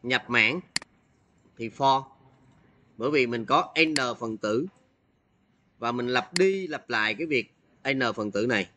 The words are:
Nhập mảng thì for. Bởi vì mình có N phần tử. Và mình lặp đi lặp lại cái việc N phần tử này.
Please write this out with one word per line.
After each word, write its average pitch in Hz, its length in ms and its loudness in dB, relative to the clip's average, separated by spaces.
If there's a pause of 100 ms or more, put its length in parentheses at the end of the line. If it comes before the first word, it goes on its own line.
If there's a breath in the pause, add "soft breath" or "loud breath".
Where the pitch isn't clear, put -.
Nhập 123 260 -2
mảng 120 320 2 (960)
thì 113 120 -8
for. 135 360 2 (920)
Bởi 120 140 -2
vì 135 160 2
mình 117 180 -4
có 139 300 0 (120)
N 156 80 -2 (240)
phần 113 180 -6
tử. 110 300 -2 (1120)
Và 117 140 -4
mình 123 160 -4
lặp 127 300 -2
đi 190 280 2
lặp 151 240 -10
lại 110 240 0
cái 147 120 -6
việc 131 260 -2 (400)
N 135 80 -2 (140)
phần 107 160 -4
tử 104 160 0
này. 107 300 0